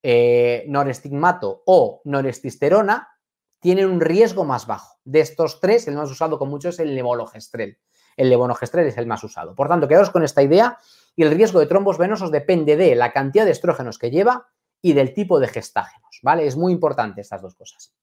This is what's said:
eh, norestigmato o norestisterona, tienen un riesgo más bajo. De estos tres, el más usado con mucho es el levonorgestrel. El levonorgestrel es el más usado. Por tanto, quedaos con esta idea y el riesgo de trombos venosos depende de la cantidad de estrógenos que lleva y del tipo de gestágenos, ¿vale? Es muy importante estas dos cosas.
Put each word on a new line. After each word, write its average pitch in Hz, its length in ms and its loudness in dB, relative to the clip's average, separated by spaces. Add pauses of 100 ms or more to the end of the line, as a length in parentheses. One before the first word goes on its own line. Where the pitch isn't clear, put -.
eh, 120 680 2
norestigmato 139 960 -2
o 147 400 2
norestisterona, 143 1040 -2 (500)
tienen 185 300 2
un 180 100 -2
riesgo 180 460 2
más 127 200 -6
bajo. - 380 -12
De 139 160 0
estos 151 400 -2
tres, 220 300 0
el 143 60 -6
más 147 140 -8
usado 156 300 -6
con 139 80 -4
mucho 147 220 -8
es 170 100 -12
el 147 160 -4
levonorgestrel. 117 840 -8 (360)
El 131 140 2
levonorgestrel 123 580 0
es 120 100 -6
el 117 100 -6
más 110 180 -8
usado. 85 300 -16
Por 139 120 -2
tanto, 160 220 0
quedaos 190 200 6
con 170 140 0
esta 139 180 0
idea 196 360 2 (400)
y 165 60 2
el 151 80 4
riesgo 185 280 4
de 147 60 4
trombos 190 320 0
venosos 180 340 -2
depende 151 460 0
de 160 180 4
la 120 160 0
cantidad 139 320 0
de 185 80 2
estrógenos 131 460 -4
que 120 140 -6
lleva 226 360 0 (340)
y 170 120 2
del 131 200 2
tipo 180 260 0
de 123 100 0
gestágenos, - 760 -12
¿vale? 151 240 0
Es 131 80 -4
muy 175 160 -2
importante 120 480 -4
estas 101 220 -16
dos 90 140 -20
cosas. - 480 -20